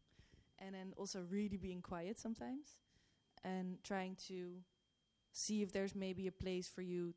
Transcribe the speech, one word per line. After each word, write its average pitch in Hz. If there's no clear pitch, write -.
<laughs> -
and 190
then 190
also 190
really 202
being 180
quiet 180
sometimes 240
and 185
trying 185
to 180
see 214
if 202
there's 190
maybe 190
a 180
place 185
for -
you 175